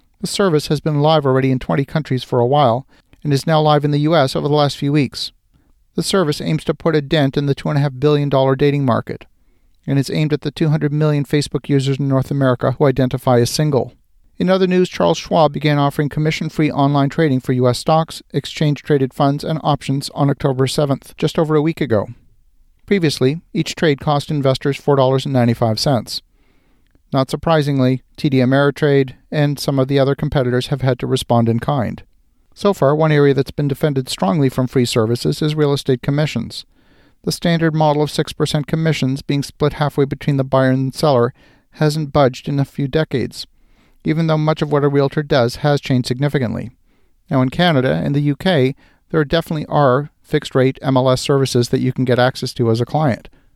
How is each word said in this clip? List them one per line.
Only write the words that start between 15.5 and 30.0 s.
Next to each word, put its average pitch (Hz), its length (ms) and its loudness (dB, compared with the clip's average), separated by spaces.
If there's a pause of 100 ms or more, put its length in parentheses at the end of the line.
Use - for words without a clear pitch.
began 147 260 0
offering 143 300 0
commission-free 156 640 -2
online 143 380 2
trading 139 320 0
for - 100 -4
U 127 160 2
S 123 120 0
stocks, 160 520 -2
exchange-traded 147 840 -2
funds, 143 300 0
and 160 200 -4
options 139 480 -2
on 143 180 0
October 135 360 0
seventh, 139 520 -4
just - 200 -2
over 156 180 0
a 147 60 4
week 160 200 -2
ago. 113 260 0 (800)
Previously, 160 560 0 (100)
each - 240 -4
trade 147 240 0
cost 147 320 -2
investors 139 460 0
four 143 180 2
dollars 131 300 2
and 139 80 -4
ninety-five 117 440 2
cents. - 440 -2 (880)
Not 135 180 0
surprisingly, 143 720 0 (140)
T 151 140 -2
D 131 80 2
Ameritrade 139 800 2 (140)
and 147 300 0
some 139 180 -2
of 131 120 0
the 139 100 2
other 135 160 2